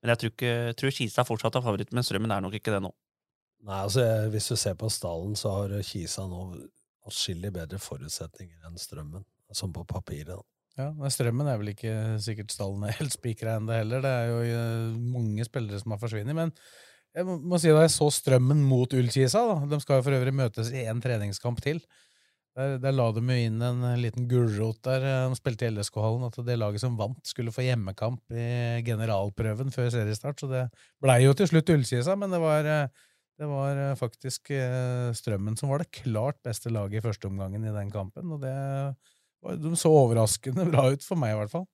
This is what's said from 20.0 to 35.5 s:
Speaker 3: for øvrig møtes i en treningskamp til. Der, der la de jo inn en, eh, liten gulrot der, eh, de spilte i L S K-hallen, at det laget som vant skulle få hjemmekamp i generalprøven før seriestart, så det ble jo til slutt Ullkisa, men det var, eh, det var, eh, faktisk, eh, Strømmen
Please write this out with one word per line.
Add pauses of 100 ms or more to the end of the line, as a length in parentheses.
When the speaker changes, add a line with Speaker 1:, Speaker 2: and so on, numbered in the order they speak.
Speaker 3:
for
øvrig
møtes
i
en
treningskamp
til. (720)
Der,
der
la
de
jo
inn
en,
eh,
liten
gulrot
der,
eh,
de
spilte
i
L
S
K-hallen,
at (100)
det
laget
som
vant
skulle
få
hjemmekamp (100)
i
generalprøven
før
seriestart,
så
det (340)
ble
jo
til
slutt
Ullkisa,
men
det
var,
eh, (520)
det
var,
eh,
faktisk,
eh,
Strømmen